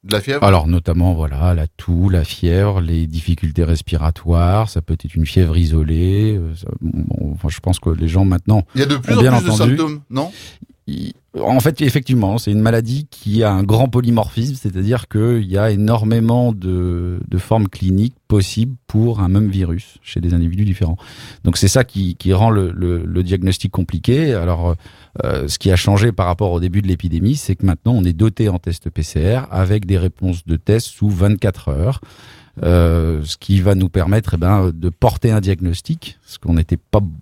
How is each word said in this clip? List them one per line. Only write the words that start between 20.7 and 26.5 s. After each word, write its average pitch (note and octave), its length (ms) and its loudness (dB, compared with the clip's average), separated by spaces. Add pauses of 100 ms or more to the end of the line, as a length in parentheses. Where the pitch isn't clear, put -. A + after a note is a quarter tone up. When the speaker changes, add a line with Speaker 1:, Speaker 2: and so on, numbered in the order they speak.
Speaker 2:
Donc, - 140 0
c'est G2 100 2
ça B2+ 160 2
qui, F#2+ 320 -4
qui - 180 -2
rend A2 180 4
le, F#2+ 200 0
le, F2 320 -2
le E2+ 200 -2
diagnostic F#2+ 480 -2
compliqué. A#2+ 600 0
Alors, E2+ 420 0 (480)
euh, C2+ 240 -2
ce D2 100 -6
qui - 140 2
a F2+ 40 4
changé G2+ 360 2
par F2+ 160 -2
rapport F2+ 240 0